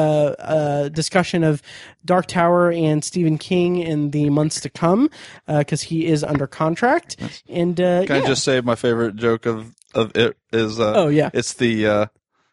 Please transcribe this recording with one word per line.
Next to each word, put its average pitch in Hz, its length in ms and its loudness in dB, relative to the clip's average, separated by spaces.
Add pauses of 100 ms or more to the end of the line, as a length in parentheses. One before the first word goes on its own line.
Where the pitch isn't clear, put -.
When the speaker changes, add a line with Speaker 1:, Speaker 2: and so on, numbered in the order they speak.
(380)
Speaker 1:
uh, 147 520 -2
discussion 165 520 0
of 156 180 2 (440)
Dark 180 220 2
Tower 175 440 2
and 156 340 0
Stephen 160 320 0
King 180 420 0
in 151 340 -2
the 147 180 0
months 151 300 0
to 143 100 -12
come, 208 400 2 (380)
uh, 147 180 0
'cause - 160 -4
he 160 240 -4
is 151 160 0
under 147 240 -2
contract. 240 720 -2
Speaker 2:
Yes. - 300 -12
Speaker 1:
And, 175 320 -2
uh, 180 260 2
Speaker 2:
Can 139 120 0
Speaker 1:
yeah. 135 40 2
Speaker 2:
I 131 60 0
just 131 160 -2
say 131 160 2
my 120 160 -2
favorite 117 400 -2
joke 113 280 0
of, 113 300 -6 (220)
of 110 200 -2
It 117 200 2 (160)
is, 113 260 0
uh, 107 160 2
Speaker 1:
Oh, 170 140 4
yeah. 147 260 2
Speaker 2:
it's 123 200 -4
the, 113 300 0
uh, 107 220 2 (460)